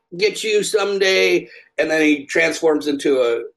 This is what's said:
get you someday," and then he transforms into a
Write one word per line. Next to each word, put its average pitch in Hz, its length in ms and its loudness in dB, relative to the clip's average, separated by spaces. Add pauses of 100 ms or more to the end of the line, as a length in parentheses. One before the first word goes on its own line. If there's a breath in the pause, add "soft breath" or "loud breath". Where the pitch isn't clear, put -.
(180)
get 196 260 -2
you 208 200 0
someday," 190 840 0 (300 loud breath)
and 156 140 0
then 156 100 0
he 147 240 2
transforms 156 640 0
into 139 340 0
a 117 220 0 (140)